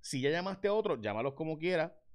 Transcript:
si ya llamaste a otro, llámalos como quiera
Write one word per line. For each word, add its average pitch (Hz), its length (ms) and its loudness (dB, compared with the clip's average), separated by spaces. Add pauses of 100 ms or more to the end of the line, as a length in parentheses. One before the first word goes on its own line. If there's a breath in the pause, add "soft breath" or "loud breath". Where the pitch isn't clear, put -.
si 131 200 -2
ya 139 80 4
llamaste 190 380 0
a 202 60 4
otro, 208 280 0
llámalos 110 320 0
como 160 240 -4
quiera 165 420 0 (160)